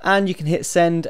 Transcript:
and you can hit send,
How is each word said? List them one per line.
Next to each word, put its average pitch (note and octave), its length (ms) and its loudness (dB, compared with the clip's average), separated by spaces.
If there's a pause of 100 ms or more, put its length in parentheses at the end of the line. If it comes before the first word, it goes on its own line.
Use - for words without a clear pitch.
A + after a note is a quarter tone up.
and G3 280 2
you F3+ 80 -2
can D3+ 100 -10
hit E3 180 -2
send, E3+ 460 0